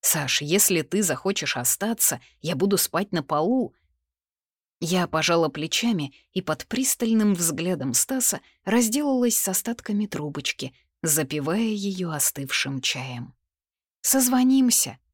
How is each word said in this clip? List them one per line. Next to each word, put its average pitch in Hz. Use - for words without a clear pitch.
Саш, -
если 165
ты 185
захочешь 180
остаться, 202
я 165
буду 196
спать -
на 160
полу". 185
Я 175
пожала 160
плечами 160
и 185
под -
пристальным 226
взглядом 165
Стаса 247
разделалась 247
с -
остатками 208
трубочки — 147
запивая 151
её 196
остывшим 139
чаем. 127
"Созвонимся". 254